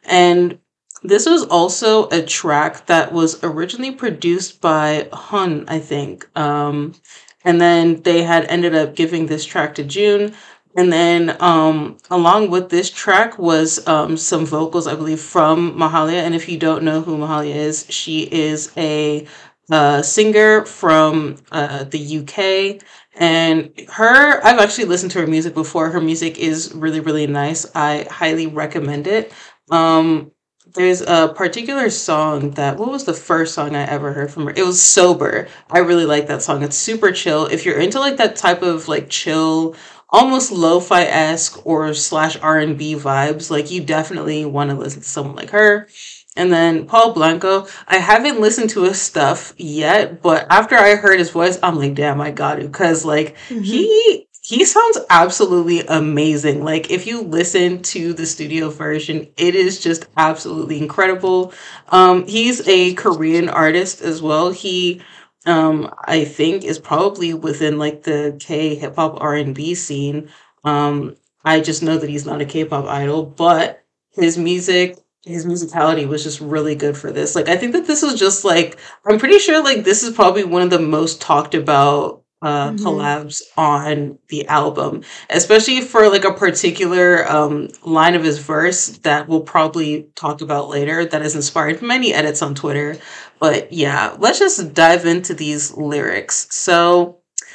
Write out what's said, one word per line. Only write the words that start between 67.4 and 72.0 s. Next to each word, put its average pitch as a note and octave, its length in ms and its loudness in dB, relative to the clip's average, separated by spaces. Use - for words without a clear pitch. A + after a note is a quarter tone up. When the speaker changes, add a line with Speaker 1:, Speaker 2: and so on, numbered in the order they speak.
Speaker 1:
like, D3+ 240 -4
the D3 380 -4
K D#3 340 -4
hip D3 220 -10
hop D#3 240 -2
R D3 140 -2
and C#3 200 -4
B D3+ 200 -6
scene. D3 540 -6
Um, D3 520 -2
I D#3+ 160 4
just D#3 220 -4
know D#3+ 140 0
that D3+ 140 -6